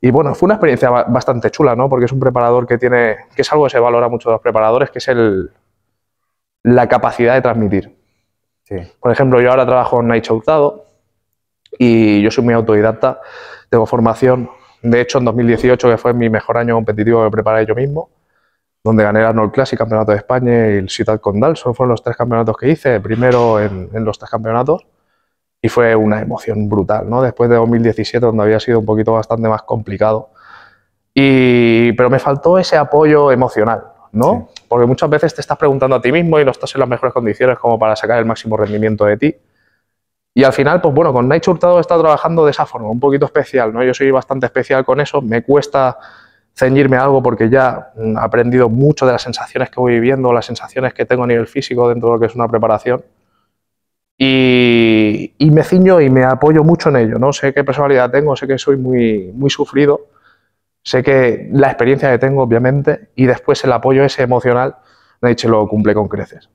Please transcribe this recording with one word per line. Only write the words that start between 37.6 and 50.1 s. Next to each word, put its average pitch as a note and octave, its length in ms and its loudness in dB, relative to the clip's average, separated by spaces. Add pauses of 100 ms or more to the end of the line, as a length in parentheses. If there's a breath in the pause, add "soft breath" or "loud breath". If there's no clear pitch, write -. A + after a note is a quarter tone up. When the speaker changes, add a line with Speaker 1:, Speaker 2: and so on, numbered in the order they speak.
Speaker 1:
para A2 160 0
sacar A2+ 240 -2
el A2+ 60 0
máximo A2+ 300 -4
rendimiento G#2+ 500 -2
de G#2 120 0
ti. D3 180 -2 (1040)
Y B2+ 60 4
al C3+ 100 4
final, D3+ 280 0
pues D3+ 120 0
bueno, D3+ 200 2
con B2 140 0
Naiche D#3+ 220 0
Hurtado F3 280 2
he E3+ 40 2
estado E3 200 0
trabajando E3 420 2
de D3 80 4
esa D3+ 140 -4
forma, A#2 240 -10
un A#2 100 -4
poquito C#3 260 0
especial, C3 480 -2
¿no? A#2 100 -2
Yo B2+ 100 0
soy C3+ 180 0
bastante C3 340 -2
especial C3 380 -2
con C3 160 -2
eso, C#3+ 220 -4
me A#2 220 -4
cuesta C#3 540 0 (560 loud breath)
ceñirme C3 440 2
a B2+ 60 0
algo C3+ 200 2
porque A#2 260 0
ya, B2+ 460 0
mm, A2 220 -4
he - 40 -4
aprendido A#2+ 480 0
mucho C3+ 360 0
de B2+ 80 2
las A#2 80 -4
sensaciones - 480 -8
que - 100 -14
voy B2 140 0
viviendo, B2 400 0